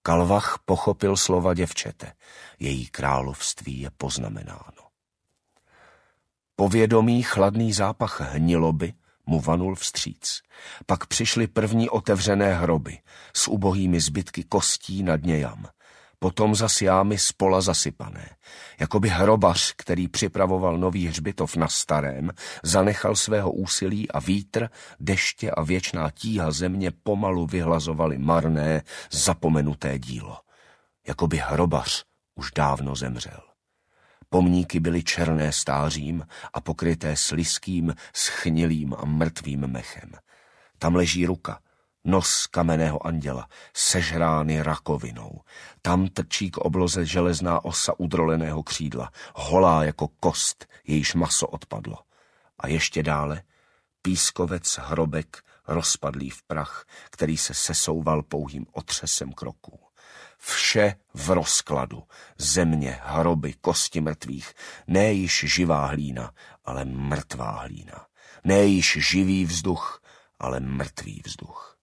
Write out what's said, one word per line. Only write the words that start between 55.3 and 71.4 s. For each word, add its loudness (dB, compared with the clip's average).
rozpadlý -4
v -18
prach, -8
který -2
se -4
sesouval 0
pouhým -6
otřesem -6
kroků. -14
Vše 2
v -6
rozkladu. 0
Země, 0
hroby, 0
kosti -2
mrtvých. -8
Ne 4
již 0
živá 2
hlína, -6
ale -6
mrtvá -6
hlína. -14
Ne 6
již 4
živý 2
vzduch, -2
ale -4
mrtvý -8
vzduch. -16